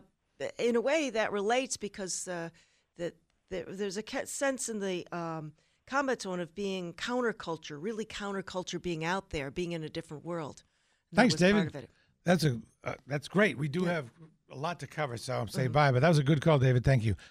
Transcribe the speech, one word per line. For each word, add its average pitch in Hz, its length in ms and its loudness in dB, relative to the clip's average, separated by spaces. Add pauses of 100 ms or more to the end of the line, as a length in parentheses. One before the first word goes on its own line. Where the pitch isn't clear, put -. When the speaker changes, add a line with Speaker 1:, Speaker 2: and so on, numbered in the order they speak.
(580)
Speaker 1:
in 233 180 2
a 233 60 2
way 277 300 0
that 214 200 0
relates 226 460 0
because, 196 500 -8
uh, 170 220 -6 (480)
that 170 160 -6 (380)
there, 180 160 -6
there's 196 300 -6
a 220 40 -4
ca-, 247 240 -6
sense 269 440 -4
in 220 100 -6
the, 190 260 -4 (100)
um, 160 380 -8 (320)
combat 262 380 -2
zone 180 160 -4
of 170 160 -8
being 190 380 -4
counterculture, 202 840 -4
really 214 260 -6
counterculture 190 760 -6
being 160 240 -4
out 190 240 -2
there, 143 220 -4
being 175 220 -4
in 165 100 -6
a 151 60 -8
different 160 360 -10
world. 165 380 -8 (480)
And 170 80 -12
that - 20 10
Speaker 2:
Thanks, 226 140 6
Speaker 1:
was 156 80 2
part 190 100 8
Speaker 2:
David. 196 220 0
Speaker 1:
of 135 80 -12
it. - 60 -18 (340)
Speaker 2:
That's 170 200 4
a, 131 160 2 (240)
uh, - 120 -6 (100)
that's 143 220 -6
great. 180 280 4
We 143 120 -2
do 170 160 -2
Speaker 1:
Yeah. 175 100 2
Speaker 2:
have 151 120 -2 (460)
a 143 60 -14
lot 160 220 -6
to - 80 -12
cover, 139 280 -4
so 123 200 -6
I'm 120 120 -2
say 131 180 -2
Speaker 1:
Mm-hmm. 117 80 0
Speaker 2:
bye, 147 180 8
but 123 100 4
that 160 80 8
was 160 80 8
a 151 60 4
good 139 180 4
call, 156 160 6
David. 127 260 6
Thank 131 200 4
you. 107 120 2 (160)